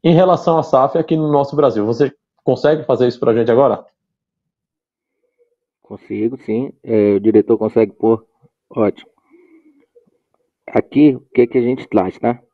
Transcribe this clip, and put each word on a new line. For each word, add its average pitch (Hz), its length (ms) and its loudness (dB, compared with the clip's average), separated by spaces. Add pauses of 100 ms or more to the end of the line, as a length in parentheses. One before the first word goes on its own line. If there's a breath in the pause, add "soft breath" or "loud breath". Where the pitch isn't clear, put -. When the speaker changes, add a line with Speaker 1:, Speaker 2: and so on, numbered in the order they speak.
Speaker 1:
em 170 100 4
relação 175 440 2
à 151 60 -2
saf 131 340 0
aqui 165 180 -2
no 151 160 -2
nosso 139 240 -2
Brasil. 123 300 0
Você 127 260 -2 (320)
consegue 147 420 -2
fazer 123 220 0
isso - 120 -4
pra 113 140 0
gente 117 180 0
agora? 120 340 0 (2000)
Speaker 2:
Consigo, 107 560 -8
sim. 123 360 -6 (100)
É, 104 300 2
o 98 60 0
diretor 107 380 2
consegue 107 340 0
pôr? 113 340 -2 (440)
Ótimo. - 420 -4 (1500 soft breath)
Aqui, 139 500 0
o 127 40 -14 (140)
que 123 80 2
é 120 60 2
que 135 100 -4
a 123 40 2
gente 127 260 -4
traz, 95 300 -4
tá? 120 240 -4 (120)